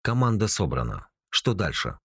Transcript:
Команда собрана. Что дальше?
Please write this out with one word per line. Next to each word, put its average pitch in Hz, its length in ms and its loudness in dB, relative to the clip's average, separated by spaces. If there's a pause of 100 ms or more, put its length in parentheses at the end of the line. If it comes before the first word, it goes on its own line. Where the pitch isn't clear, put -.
Команда 117 480 2
собрана. 64 600 -2 (200)
Что - 240 0
дальше? 90 520 -2